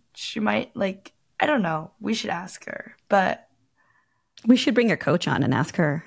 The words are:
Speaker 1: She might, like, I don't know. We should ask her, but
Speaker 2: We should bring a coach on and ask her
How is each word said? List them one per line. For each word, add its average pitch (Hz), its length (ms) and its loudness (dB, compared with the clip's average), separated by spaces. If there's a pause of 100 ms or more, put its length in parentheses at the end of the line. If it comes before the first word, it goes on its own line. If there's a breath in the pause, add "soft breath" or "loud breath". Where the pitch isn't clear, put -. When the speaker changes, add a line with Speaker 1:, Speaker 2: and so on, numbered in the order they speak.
(160)
Speaker 1:
She - 240 -10
might, 214 360 0
like, 190 360 -6 (280)
I 294 60 2
don't 294 160 2
know. 160 380 -4
We 214 140 -4
should 214 160 -6
ask 175 360 -8
her, - 300 -12 (140)
but - 380 0 (1000)
Speaker 2:
We 240 120 8
should 247 180 0
bring 233 160 4
a 160 60 2
coach 170 300 0
on - 160 2
and 131 100 2
ask 131 240 -2
her 156 300 0